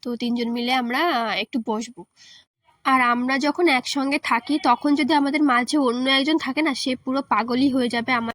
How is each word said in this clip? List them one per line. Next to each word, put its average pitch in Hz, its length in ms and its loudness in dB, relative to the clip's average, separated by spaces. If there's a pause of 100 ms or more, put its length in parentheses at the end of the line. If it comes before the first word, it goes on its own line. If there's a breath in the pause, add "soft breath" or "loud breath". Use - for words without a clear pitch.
তো 240 140 -6
তিনজন 240 360 -2
মিলে 240 220 -2
আমরা, 247 340 -2
আহ, 233 220 0
একটু 208 360 -4
বসবো। 226 400 -6 (760 loud breath)
আর 262 180 2
আমরা 247 360 0
যখন 294 300 0
একসঙ্গে 277 520 0
থাকি 247 440 -2
তখন 285 320 4
যদি 294 180 2
আমাদের 294 300 2
মাঝে 247 340 2
অন্য 254 320 0
একজন 277 280 2
থাকে 262 240 -2
না, 311 120 0
সে 254 220 -4
পুরো 262 260 -4
পাগলই 247 480 0
হয়ে 247 200 0
যাবে 240 220 -2
আমার। 233 240 -2